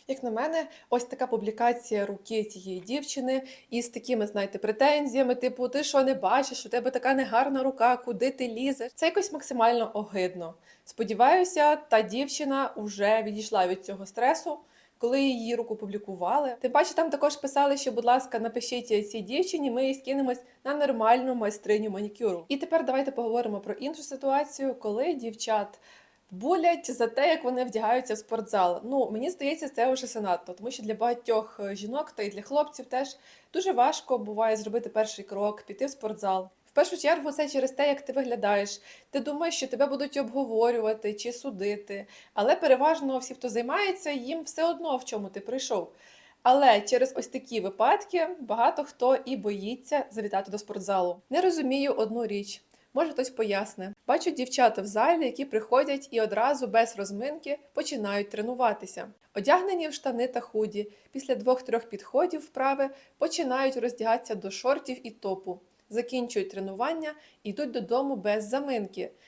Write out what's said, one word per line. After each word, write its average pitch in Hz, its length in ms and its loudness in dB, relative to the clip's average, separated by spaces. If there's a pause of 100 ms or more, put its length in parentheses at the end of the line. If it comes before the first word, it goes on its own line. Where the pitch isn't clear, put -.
Як 262 140 -4
на 247 80 -4
мене, 302 360 -2 (240)
ось 240 140 2
така 254 220 -4
публікація 220 800 0
руки 214 380 -4
цієї 185 360 -10
дівчини 262 600 -4 (280)
із 233 180 -2
такими, 220 380 -2
знаєте, 202 320 -4
претензіями: 254 760 2
типу, 247 340 -2
"Ти 277 140 -2
що, 285 200 4
не 262 120 2
бачиш, 254 520 0
у - 20 -16
тебе 240 220 0
така 254 240 0
негарна 262 480 2
рука, 254 340 4
куди 240 340 -2
ти 262 180 -4
лізеш?" 254 460 -4
Це 320 120 2
якось 339 260 2
максимально 240 600 2
огидно. 180 600 -4 (300)
Сподіваюся, 302 920 4
та 226 260 4
дівчина 269 720 -2
вже 208 460 2
відійшла 208 440 0
від 185 180 -2
цього 196 220 -10
стресу, 302 520 0 (400)
коли 254 220 2
її 240 340 0
руку 226 220 -4
публікували. 208 840 -2
Тим 254 120 0
паче 294 220 4
там 320 160 2
також 294 260 2
писали, 285 400 2
що, 269 160 -2
будь 226 120 -4
ласка, 247 340 4
напишіть 226 720 -2
цій 226 100 -6
дівчині, 285 500 -2
ми 247 120 0
її 269 120 2
скинемось 262 480 -2 (220)
на 277 100 -2
нормальну 247 600 4
майстриню 214 560 0
манікюру. 196 580 -4
І 277 80 0
тепер 330 280 0
давайте 269 260 0
поговоримо 233 500 -2
про 208 140 -8
іншу 302 280 -8
ситуацію, 269 720 -2
коли 254 400 -2
дівчат 220 640 -2 (520)
булять 330 600 2
за 233 160 0
те, 269 220 2
як 320 160 2
вони 254 200 0
вдягаються 220 500 0
в 214 40 -6
спортзал. 202 640 0
Ну, 254 260 0
мені 240 200 -2
здається, 311 380 -4
це 254 240 2
вже 254 140 -2
занадто, 185 460 -2
тому 202 180 -8
що 262 120 -12
для 214 120 -4
багатьох, 226 680 0
е, 202 160 -6
жінок 240 360 -6
та 214 100 -6
й 202 80 -2
для 202 120 -10
хлопців 285 440 -2
теж 269 300 -4 (360)
дуже 370 200 -2
важко 254 460 2
буває 214 380 0
зробити 220 320 -6
перший 214 360 -4
крок, 208 380 -4
піти 214 240 -6
в 277 40 -6
спортзал. 202 580 -4 (180)
В - 80 -20
першу 339 220 4
чергу 294 360 0
це 294 160 -2
через 269 220 0
те, 285 180 2
як 277 140 0
ти 254 100 -8
виглядаєш. 208 680 0 (300)
Ти 277 100 -2
думаєш, 294 360 -2
що 262 100 -2
тебе 262 200 2
будуть 277 300 -4
обговорювати 226 1000 0
чи 240 180 -8
судити. 202 760 -6 (280)
Але 247 220 4
переважно 277 600 4
всі, 254 160 -8
хто 247 140 -8
займається, 311 640 -2
їм 285 320 -4
все - 220 -4
одно, 330 320 0
в 254 80 -6
чому 208 240 -6
ти 196 120 -12
прийшов. 233 520 -4 (500)
Але 254 380 8
через 254 360 4
ось 254 100 -4
такі 233 340 -6
випадки 294 680 2 (120)
багато 254 440 2
хто 262 400 2
і 254 120 -4
боїться 208 720 -4
завітати 208 400 -4
до 208 80 -6
спортзалу. 190 580 -2 (140)
Не 302 100 2
розумію 277 520 2
одну 226 340 -2
річ. 202 360 -8 (320)
Може, 311 160 0
хтось 262 200 -4
поясне. 202 640 -4 (120)
Бачу 330 240 2
дівчат 247 480 2
в 190 60 -4
залі, 269 400 2
які 262 200 -4
приходять 269 640 0
і 233 100 0
одразу 233 460 0
без 226 300 2
розминки 254 640 -6 (140)
починають 202 580 -2
тренуватися. 220 800 -2 (260)
Одягнені 330 540 2
в 285 40 -6
штани 240 340 -2
та - 140 -4
худі, 208 520 -4 (200)
після 269 220 -2
двох-трьох 233 500 0
підходів 302 560 -2
вправи 269 500 0 (280)
починають 269 580 0
роздягатися 233 580 0
до 196 160 -8
шортів 254 560 -2
і 220 40 -10
топу. 190 500 -6 (300)
Закінчують 240 600 -4
тренування 254 640 -4 (280)
і 208 80 -8
йдуть 269 200 -4
додому 247 460 -2
без 208 320 -2
заминки. 247 600 -4 (180)